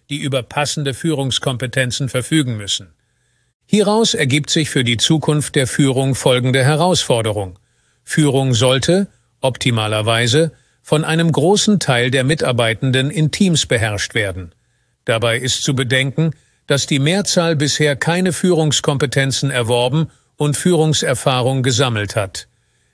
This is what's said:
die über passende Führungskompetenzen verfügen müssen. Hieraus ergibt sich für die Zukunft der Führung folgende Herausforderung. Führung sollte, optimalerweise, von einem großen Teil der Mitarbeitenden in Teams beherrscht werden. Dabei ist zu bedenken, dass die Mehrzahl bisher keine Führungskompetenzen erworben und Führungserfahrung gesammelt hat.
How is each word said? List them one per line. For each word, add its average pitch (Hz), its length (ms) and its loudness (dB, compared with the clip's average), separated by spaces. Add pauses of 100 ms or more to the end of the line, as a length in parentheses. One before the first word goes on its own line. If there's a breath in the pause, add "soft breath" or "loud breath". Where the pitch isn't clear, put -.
die 143 100 -8
über 135 260 -4
passende 139 500 -4
Führungskompetenzen 131 1120 -4
verfügen 127 480 -2
müssen. 98 360 -8 (720)
Hieraus 208 480 2
ergibt 147 360 0
sich 156 200 0
für 135 140 0
die 117 140 0
Zukunft 151 580 0
der 139 100 2
Führung 135 480 0
folgende 127 480 2
Herausforderung. 120 960 0 (460)
Führung 139 500 2
sollte, 135 540 2 (320 soft breath)
optimalerweise, 117 1120 0 (280 soft breath)
von 156 240 0
einem 160 280 0
großen 190 480 2
Teil 123 300 0
der 131 140 0
Mitarbeitenden 127 840 0
in 156 200 0
Teams 180 360 0
beherrscht 107 480 -2
werden. 92 400 -6 (500)
Dabei 113 320 0
ist 127 260 -4
zu 143 120 -2
bedenken, 131 560 0 (360 soft breath)
dass 139 200 0
die 139 120 0
Mehrzahl 170 580 0
bisher 147 380 0
keine 175 380 0
Führungskompetenzen 143 1160 0
erworben 123 600 0 (260 soft breath)
und 147 200 0
Führungserfahrung 135 1080 0
gesammelt 117 540 0
hat. 98 320 -6 (460)